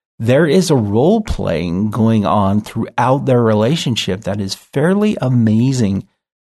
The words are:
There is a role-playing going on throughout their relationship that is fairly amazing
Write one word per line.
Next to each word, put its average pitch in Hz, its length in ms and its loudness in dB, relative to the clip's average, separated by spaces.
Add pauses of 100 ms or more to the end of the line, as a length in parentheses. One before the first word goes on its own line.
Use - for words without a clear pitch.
(200)
There 127 260 2
is 170 240 2
a 151 60 2
role-playing 104 1160 0
going 110 340 2
on 98 360 2
throughout 120 640 -2
their 123 160 2
relationship 110 800 0
that 104 200 -6
is 98 140 -6
fairly 196 680 -2
amazing 117 840 2 (400)